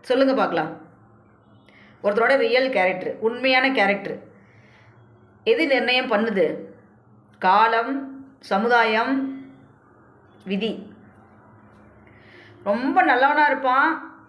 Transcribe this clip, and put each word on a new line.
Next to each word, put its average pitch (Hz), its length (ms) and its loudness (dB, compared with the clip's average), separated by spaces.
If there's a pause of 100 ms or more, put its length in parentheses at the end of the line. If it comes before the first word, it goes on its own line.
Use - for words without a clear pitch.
சொல்லுங்க 269 320 0
பார்க்கலாம். 170 440 -2 (1300)
ஒருத்தரோட 226 340 2
ரியல் 254 320 2
கேரக்டர், 185 500 -2
உண்மையான 254 520 0
கேரக்டர் 202 480 -2 (1200)
எது 285 240 2
நிர்ணயம் 247 440 0
பண்ணுது? 202 440 0 (840)
காலம், 226 840 0 (160)
சமுதாயம், 233 1040 0 (1040)
விதி. 202 480 -6 (1700)
ரொம்ப 254 380 0
நல்லவனா 294 440 4
இருப்பான் 269 840 0